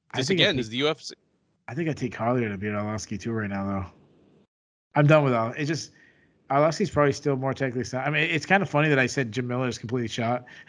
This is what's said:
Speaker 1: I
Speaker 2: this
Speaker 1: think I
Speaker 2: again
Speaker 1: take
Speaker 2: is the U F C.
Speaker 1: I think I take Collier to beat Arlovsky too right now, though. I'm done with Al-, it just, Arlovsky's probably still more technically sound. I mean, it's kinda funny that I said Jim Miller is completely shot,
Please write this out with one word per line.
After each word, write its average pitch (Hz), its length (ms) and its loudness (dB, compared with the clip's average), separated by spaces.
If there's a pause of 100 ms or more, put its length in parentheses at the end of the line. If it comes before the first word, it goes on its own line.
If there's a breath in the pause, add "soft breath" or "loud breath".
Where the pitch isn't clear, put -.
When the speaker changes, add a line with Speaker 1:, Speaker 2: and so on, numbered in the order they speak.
(120)
Speaker 1:
I 120 60 -8
Speaker 2:
this 131 100 -2
Speaker 1:
think 185 120 2
I 160 40 6
Speaker 2:
again 190 120 4
Speaker 1:
take 127 60 -2
Speaker 2:
is 110 80 -6
the 120 80 -8
U 143 100 0
F 160 140 -2
C. - 120 -14 (540)
Speaker 1:
I 117 60 -10
think 160 160 -2
I 139 40 0
take 120 200 -4
Collier 117 360 0
to 101 80 -6
beat 104 100 -4
Arlovsky 104 520 -4
too 117 120 -8
right 110 180 -4
now, 98 160 -4
though. 98 200 -4 (1080)
I'm 147 120 6
done 151 160 8
with 131 100 2
Al-, 117 240 0
it 151 80 -4
just, 143 260 -4 (580 soft breath)
Arlovsky's 151 400 2
probably 143 240 4
still 139 220 -2
more 131 180 -2
technically 127 300 -2
sound. 127 240 -4
I - 20 0
mean, 151 200 0
it's 165 160 -2
kinda 190 200 4
funny 151 240 2
that 139 100 4
I 127 60 4
said 120 260 -2
Jim 123 160 -4
Miller 123 200 -2
is 113 100 -4
completely 120 300 -4
shot, 120 380 -2 (240 loud breath)